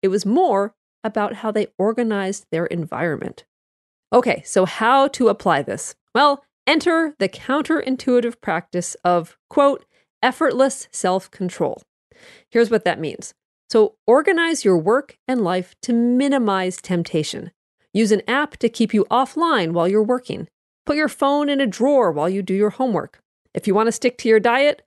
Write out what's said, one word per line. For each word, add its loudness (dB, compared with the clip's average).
It 2
was -2
more 0
about -4
how -6
they -2
organized -2
their -2
environment. -6
Okay, 2
so 0
how 2
to 2
apply 0
this? -10
Well, 2
enter 0
the 0
counterintuitive -2
practice -6
of, 0
quote, 2
effortless 0
self-control. -4
Here's 2
what 0
that -2
means. -10
So 4
organize 2
your 4
work -2
and -2
life -4
to -2
minimize 0
temptation. -4
Use 2
an 0
app -2
to 0
keep -2
you 2
offline 0
while 0
you're 2
working. -4
Put -2
your 0
phone 0
in 0
a 2
drawer 2
while -2
you -4
do -4
your 0
homework. -4
If -6
you 2
want 2
to 0
stick -2
to -4
your 6
diet 0